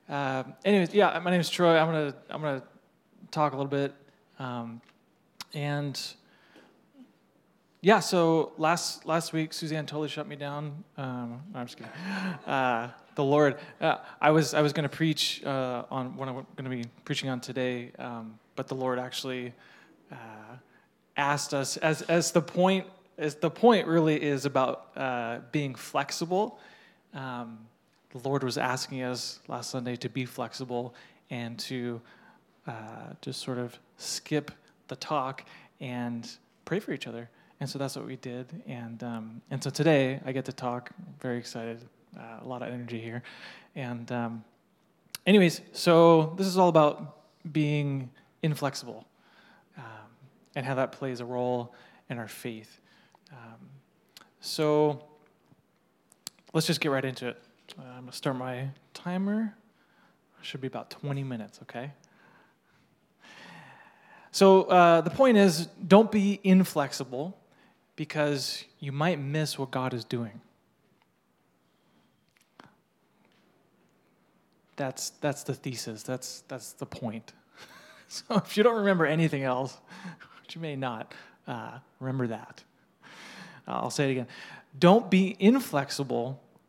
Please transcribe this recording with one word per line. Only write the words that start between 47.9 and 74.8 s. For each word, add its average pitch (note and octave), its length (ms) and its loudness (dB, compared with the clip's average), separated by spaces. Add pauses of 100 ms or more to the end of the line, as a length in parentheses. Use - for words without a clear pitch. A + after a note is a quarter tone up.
inflexible, C3 600 -4 (720)
um, A2 300 -18 (480)
and C#3 100 -6
how C3 120 -4
that B2+ 160 -2
plays C3 260 -6
a B2 60 -10
role B2 500 -4 (340)
in B2 100 -8
our A2 100 -8
faith. A2 520 -12 (520)
Um, A#2 260 -20 (840)
so D3+ 640 0 (1500)
let's D#3+ 160 2
just E3+ 120 0
get D3 120 0
right C3+ 120 0
into B2+ 220 -6
it. - 160 -8 (360)
Uh, D3+ 40 -16 (140)
I'm B2+ 40 -16
gonna B2 120 -16
start C3+ 240 -4
my B2+ 320 -6 (240)
timer. G3+ 640 -2 (840)
Should - 180 -12
be C3 60 -6
about - 240 -10
twenty C#3 340 -6
minutes, A2+ 380 -8
okay? C3 300 -12 (2500)
So, F#3+ 340 10
uh, F3 360 8
the E3 100 -2
point B3+ 280 6
is, E3+ 280 6 (220)
don't G#3 240 10
be G3+ 320 2
inflexible D#3 960 2 (580)
because D3 680 -2 (160)
you C#3 120 -6
might D3+ 260 0
miss C#3+ 400 -2
what C3 120 -6
God B2+ 240 -2
is A2+ 100 -6
doing. A#2 360 -6 (4000)
That's, - 340 -4